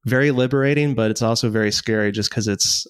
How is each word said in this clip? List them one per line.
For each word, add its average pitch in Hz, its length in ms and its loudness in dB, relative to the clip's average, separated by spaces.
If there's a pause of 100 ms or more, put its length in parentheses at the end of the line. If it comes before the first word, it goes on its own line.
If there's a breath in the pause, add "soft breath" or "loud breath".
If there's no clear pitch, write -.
very 131 260 2
liberating, 139 640 2
but 110 160 0
it's 107 100 -4
also 117 280 0
very 107 220 0
scary 107 400 0
just 104 200 -4
'cause 110 160 -4
it's, - 420 -2